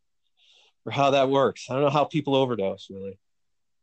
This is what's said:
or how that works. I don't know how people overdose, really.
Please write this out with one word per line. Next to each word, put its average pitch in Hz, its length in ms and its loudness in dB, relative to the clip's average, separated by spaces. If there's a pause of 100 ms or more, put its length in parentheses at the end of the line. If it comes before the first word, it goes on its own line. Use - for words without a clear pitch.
(840)
or 113 60 -8
how 139 200 2
that 139 180 2
works. 135 400 0
I 123 40 -6
don't 135 100 0
know 147 60 4
how 143 160 2
people 143 300 -2
overdose, 107 540 -2
really. 95 280 -14 (640)